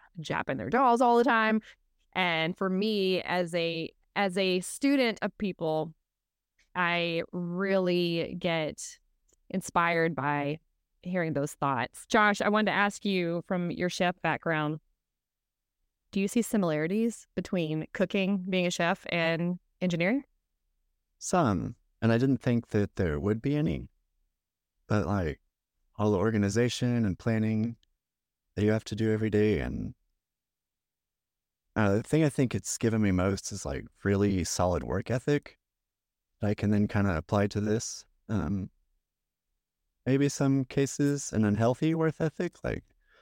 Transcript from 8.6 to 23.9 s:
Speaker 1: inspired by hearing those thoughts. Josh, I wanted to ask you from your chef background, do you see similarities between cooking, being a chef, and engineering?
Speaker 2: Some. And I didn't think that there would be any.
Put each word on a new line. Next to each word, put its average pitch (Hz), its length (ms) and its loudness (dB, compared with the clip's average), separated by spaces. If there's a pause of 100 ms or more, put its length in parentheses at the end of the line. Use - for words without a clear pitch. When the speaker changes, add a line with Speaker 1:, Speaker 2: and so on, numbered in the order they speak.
Speaker 1:
inspired 170 640 0
by 143 440 -2 (440)
hearing 180 300 -2
those 143 220 -2
thoughts. 135 540 -4
Josh, 208 340 4
I 202 80 2
wanted 208 200 2
to - 60 0
ask 202 280 -2
you 175 440 -2
from 175 220 -2
your 180 180 -2
chef 180 340 -2
background, 156 580 -2 (1300)
do 190 100 -2
you 202 80 0
see 233 140 0
similarities 196 920 -2
between 160 600 -4
cooking, 190 540 0
being 185 180 0
a 180 40 0
chef, 175 380 -2
and 170 500 -2 (220)
engineering? 180 440 0 (920)
Speaker 2:
Some. 107 580 0 (260)
And 113 100 4
I 117 60 4
didn't 131 240 2
think 117 280 0
that 104 260 0
there 80 220 0
would 104 220 0
be 143 160 -2
any. 71 320 -2 (1000)